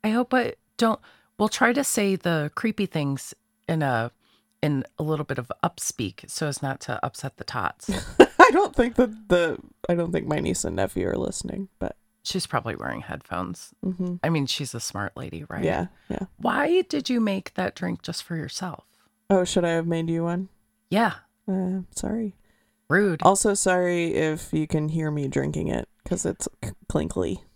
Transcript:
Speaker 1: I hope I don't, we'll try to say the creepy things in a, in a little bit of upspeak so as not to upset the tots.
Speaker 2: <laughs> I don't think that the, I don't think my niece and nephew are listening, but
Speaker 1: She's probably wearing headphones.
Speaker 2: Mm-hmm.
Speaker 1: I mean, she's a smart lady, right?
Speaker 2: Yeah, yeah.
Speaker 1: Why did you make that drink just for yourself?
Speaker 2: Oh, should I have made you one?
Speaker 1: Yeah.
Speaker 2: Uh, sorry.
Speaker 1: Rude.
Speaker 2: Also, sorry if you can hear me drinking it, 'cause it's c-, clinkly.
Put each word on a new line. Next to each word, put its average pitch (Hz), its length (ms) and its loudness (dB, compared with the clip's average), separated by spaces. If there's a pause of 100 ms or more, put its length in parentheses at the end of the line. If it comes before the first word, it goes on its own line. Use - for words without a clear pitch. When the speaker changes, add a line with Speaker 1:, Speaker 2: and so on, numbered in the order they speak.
Speaker 1:
I 214 60 2
hope 240 240 2
I 247 200 2 (240)
don't, 226 220 2 (400)
we'll 214 100 4
try 240 240 4
to 277 100 2
say 202 320 2
the 160 400 0
creepy 214 300 0
things 139 480 -2 (340)
in 165 140 0
a, 120 300 2 (500)
in 147 220 2 (160)
a 156 40 -4
little 151 220 0
bit - 120 -4
of 120 140 -8 (120)
upspeak - 680 -4
so - 180 -4
as 143 140 -4
not 135 200 -4
to - 240 -6
upset - 320 -8
the - 60 -16
tots. - 460 -6
Speaker 2:
<laughs> - 300 -6
I - 320 10
don't 370 240 2
think 233 200 2
that 233 340 0
the, 170 280 2 (300)
I 175 80 2
don't 170 160 -2
think 170 160 -2
my 151 120 0
niece 180 260 -2
and 85 100 -4
nephew 92 320 0
are - 100 0
listening, - 520 -6 (100)
but - 160 -6 (320)
Speaker 1:
She's - 200 -4
probably 117 280 -4
wearing 58 260 -6
headphones. - 680 -8 (160)
Speaker 2:
Mm-hmm. 180 380 -4
Speaker 1:
I 156 80 0
mean, 143 160 0
she's - 260 -6
a 120 60 -8
smart - 360 -6
lady, 147 320 -10
right? - 160 -6
Speaker 2:
Yeah, 180 240 -2 (220)
yeah. - 160 -4 (120)
Speaker 1:
Why 302 440 2
did 294 260 -4
you 240 140 0
make 196 320 -2
that - 220 -4
drink 175 260 -6
just - 220 -8
for 170 120 -8
yourself? 160 480 -8 (460)
Speaker 2:
Oh, 190 140 6
should 180 200 2
I 170 60 2
have 165 160 2
made 165 240 0
you 165 140 0
one? 175 260 -2 (400)
Speaker 1:
Yeah. 214 240 2 (340)
Speaker 2:
Uh, 185 340 -2 (100)
sorry. 214 420 -4 (560)
Speaker 1:
Rude. 180 320 4
Speaker 2:
Also, 196 320 6
sorry 180 600 2
if 156 360 0
you 156 140 0
can 151 240 0
hear 156 220 0
me 143 160 -2
drinking 151 400 0
it, 62 200 -2 (160)
'cause - 220 -4
it's - 220 -2 (160)
c-, - 80 -8 (180)
clinkly. 151 520 -2 (140)